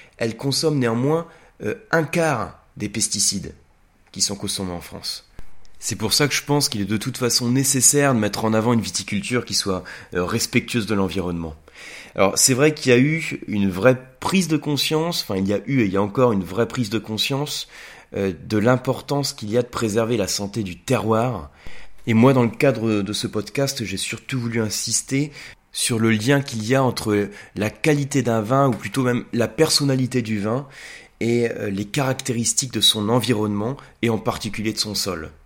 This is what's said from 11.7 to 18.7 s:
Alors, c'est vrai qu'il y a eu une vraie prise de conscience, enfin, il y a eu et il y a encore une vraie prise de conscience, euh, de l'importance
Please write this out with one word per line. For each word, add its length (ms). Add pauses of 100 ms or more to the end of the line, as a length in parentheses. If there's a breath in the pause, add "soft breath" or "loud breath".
Alors, 200
c'est 200
vrai 180
qu'il 180
y 40
a 20
eu 500
une 220
vraie 320 (180)
prise 280
de 100
conscience, 640
enfin, 180
il 80
y 60
a 140
eu 140
et 40
il 60
y 60
a 40
encore 300
une 120
vraie 240
prise 220
de 80
conscience, 720 (500 loud breath)
euh, 160 (140)
de 100
l'importance 760